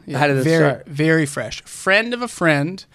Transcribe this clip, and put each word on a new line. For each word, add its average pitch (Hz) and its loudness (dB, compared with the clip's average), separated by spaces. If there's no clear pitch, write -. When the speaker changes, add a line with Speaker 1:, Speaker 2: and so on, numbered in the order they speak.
Speaker 1:
yeah. 143 -8
Speaker 2:
How 147 4
did 139 2
it 131 0
Speaker 1:
Very, 160 4
Speaker 2:
start? - -6
Speaker 1:
very 156 2
fresh. 120 -10
Friend 220 -2
of 240 -8
a 240 -6
friend. 160 -2